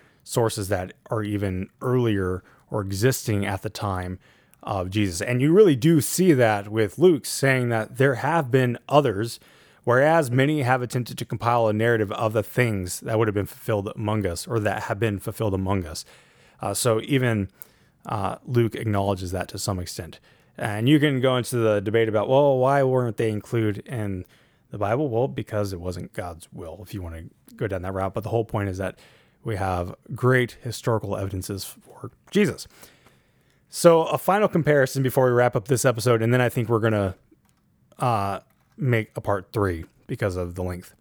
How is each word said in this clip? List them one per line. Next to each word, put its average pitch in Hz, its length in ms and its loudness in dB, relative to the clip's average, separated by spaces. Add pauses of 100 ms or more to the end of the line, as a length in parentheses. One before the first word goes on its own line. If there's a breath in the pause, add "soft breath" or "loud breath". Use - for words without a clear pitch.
(240 soft breath)
sources 110 460 -2
that 92 240 -4 (140)
are 113 140 -4
even 101 460 -4 (140)
earlier 107 600 0 (300 soft breath)
or 113 80 -4
existing 101 640 0
at 98 160 -4
the 107 80 -8
time 92 500 -6 (440 soft breath)
of 92 260 -4
Jesus. 95 300 0
And 123 220 -2
you 151 100 2
really 185 240 8
do 151 240 4
see 175 320 2
that 107 380 2
with 107 280 -2
Luke 156 280 4
saying 131 440 0
that 113 280 -4
there 135 180 4
have 139 340 -2
been 123 280 2 (100)
others, 120 500 2 (460 soft breath)
whereas 139 480 4
many 139 300 2
have 127 200 2
attempted 123 360 -6
to 113 80 -6
compile 117 420 0
a 107 60 2
narrative 107 400 2
of 110 180 -2
the 107 120 0
things 104 580 -2
that 117 180 -2
would 113 80 2
have 101 80 0
been 98 100 -2
fulfilled 104 520 -4
among 107 280 -2
us, - 220 -6
or 117 120 -2
that 104 240 -2
have 107 160 -6
been 104 200 -2
fulfilled 107 340 -4
among 95 320 -2
us. 80 200 -12 (560 soft breath)
Uh, 101 120 -6
so 113 280 0
even, 117 480 0 (560 loud breath)
uh, 98 400 -4
Luke 117 300 0
acknowledges 98 580 -2
that 90 160 -6
to 98 100 -10
some 98 180 -4
extent. 87 440 -12 (360 soft breath)
And 110 300 -2
you 147 140 6
can 143 180 2
go 127 160 2
into 123 220 -2
the 107 240 2
debate 110 260 2
about, 104 220 0
well, 135 280 4
why 135 260 4
weren't 127 340 0
they 113 120 0
included 107 560 -2
in 101 400 -6 (460 soft breath)
the 117 60 -12
Bible? 120 320 0
Well, 120 180 0
because 107 460 -6
it 87 60 -10
wasn't 90 340 -8
God's 87 380 -12
will, 85 320 -14
if - 100 -20
you 95 80 -8
want 85 140 -12
to - 400 -20
go 127 100 -6
down 95 160 -4
that 95 120 -6
route. 95 200 -2
But - 100 -6
the 107 60 -8
whole 113 160 0
point 101 240 -2
is 92 80 -6
that 95 220 -6 (440 soft breath)
we 113 120 -6
have 92 400 -4 (180)
great 127 480 2
historical 110 540 -4
evidences 95 480 -6
for - 480 -18 (180)
Jesus. - 380 0 (1040 soft breath)
So 165 340 6
a 151 160 -2
final 202 280 2
comparison 139 540 2
before 131 240 2
we 127 60 4
wrap 123 240 4
up 113 140 -4
this 131 160 2
episode, 117 360 2
and 117 100 2
then 127 100 4
I 120 80 2
think 113 200 -2
we're 117 100 4
gonna, 104 360 0 (800)
uh, 101 440 -2 (360)
make 120 380 0
a 120 60 -10
part 101 300 -4
three 92 340 -2 (220)
because 101 280 -4
of 87 200 -6
the 92 80 -6
length. 90 380 -8